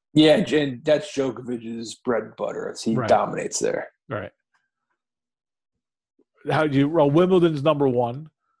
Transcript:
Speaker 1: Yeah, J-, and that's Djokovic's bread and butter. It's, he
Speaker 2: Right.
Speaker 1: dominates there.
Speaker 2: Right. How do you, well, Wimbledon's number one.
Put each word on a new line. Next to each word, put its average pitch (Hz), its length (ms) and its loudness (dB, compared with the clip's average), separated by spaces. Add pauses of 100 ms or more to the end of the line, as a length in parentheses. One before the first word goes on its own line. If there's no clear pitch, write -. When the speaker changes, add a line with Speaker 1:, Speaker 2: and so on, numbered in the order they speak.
(140)
Speaker 1:
Yeah, 151 260 6
J-, 147 220 0
and 127 220 -6
that's 147 300 0
Djokovic's 117 840 -6
bread 113 260 -2
and - 140 -16
butter. 107 340 -8
It's, - 140 -14
he 113 100 0
Speaker 2:
Right. 120 140 -2
Speaker 1:
dominates 87 500 0
there. - 300 -4 (200)
Speaker 2:
Right. 104 220 -10 (2250)
How 156 160 0
do 139 120 0
you, 143 100 4
well, 151 220 2
Wimbledon's 170 520 4
number 143 260 2
one. 123 420 -4 (300)